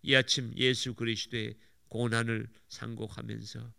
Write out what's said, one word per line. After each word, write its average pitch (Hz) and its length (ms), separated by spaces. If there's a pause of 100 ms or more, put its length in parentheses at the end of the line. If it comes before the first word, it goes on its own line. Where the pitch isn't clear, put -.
이 135 120
아침 123 420
예수 127 380
그리스도의 113 640 (320)
고난을 113 600 (200)
상고하면서 113 1120